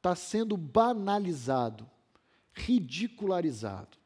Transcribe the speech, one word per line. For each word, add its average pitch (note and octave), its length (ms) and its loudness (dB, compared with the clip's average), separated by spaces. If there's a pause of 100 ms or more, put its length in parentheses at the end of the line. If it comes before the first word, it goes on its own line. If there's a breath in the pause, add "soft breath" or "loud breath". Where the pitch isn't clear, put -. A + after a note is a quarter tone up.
tá F3+ 160 2
sendo G#3+ 400 -2
banalizado, D#3+ 1300 0 (640 soft breath)
ridicularizado. D#3+ 1500 -2